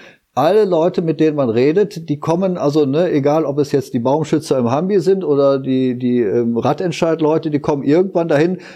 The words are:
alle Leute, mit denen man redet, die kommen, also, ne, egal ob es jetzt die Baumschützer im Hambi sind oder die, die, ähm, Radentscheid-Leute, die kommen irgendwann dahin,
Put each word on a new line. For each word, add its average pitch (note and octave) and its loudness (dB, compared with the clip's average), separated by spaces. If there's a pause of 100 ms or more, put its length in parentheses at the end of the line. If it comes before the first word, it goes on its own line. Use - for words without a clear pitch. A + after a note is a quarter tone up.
(320)
alle F#3+ 2
Leute, F3+ 0
mit D#3+ -2
denen D#3 2
man C#3 0
redet, D#3+ 0
die D3 -4
kommen, F3+ -2
also, D3 2
ne, D#3 0
egal D3 0
ob C#3 -4
es D3 -2
jetzt C3+ -2
die B2 0
Baumschützer C#3+ 0
im A#2 0
Hambi F#3 0
sind F#3 0
oder C#3 2
die, C3 -2
die, B2 0
ähm, A#2 0
Radentscheid-Leute, D#3+ 0
die D3 -2
kommen C#3+ -2
irgendwann E3+ 0
dahin, E3 0 (160)